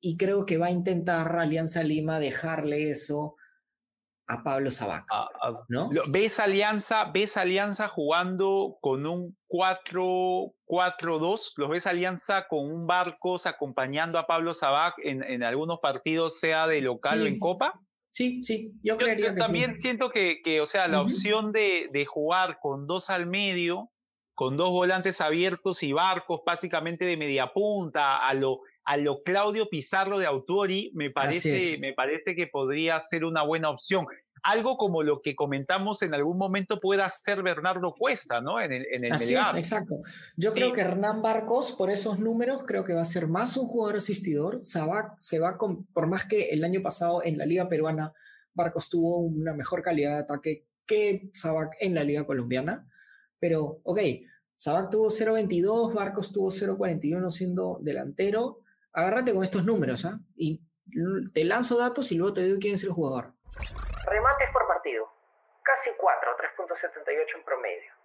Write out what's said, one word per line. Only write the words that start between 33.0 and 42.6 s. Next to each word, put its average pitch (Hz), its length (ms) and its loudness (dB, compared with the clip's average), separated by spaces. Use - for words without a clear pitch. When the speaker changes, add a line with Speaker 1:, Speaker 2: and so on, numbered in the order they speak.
Speaker 2:
ser 160 220 -2
una 165 180 0
buena 156 260 2
opción. 165 380 0
Algo 226 320 2
como 175 260 2
lo 147 180 2
que 143 140 -2
comentamos 165 680 0
en 165 120 0
algún 156 240 0
momento 190 400 0
pueda 196 260 2
hacer 196 380 -2
Bernardo 180 560 0
Cuesta, 220 420 0
¿no? 139 200 -2
En 170 120 -2
el, 131 200 -4
en 123 120 -4
el 120 80 0
Speaker 1:
Así 120 220 2
es, 131 60 4
Speaker 2:
Melgar. 180 180 2
Speaker 1:
exacto. 170 380 -2
Yo 202 160 0
Speaker 2:
Sí. 220 40 -2
Speaker 1:
creo 247 160 2
que 220 100 0
Hernán 202 380 0
Barcos, 220 520 0
por 190 180 0
esos 202 300 -2
números, 240 440 0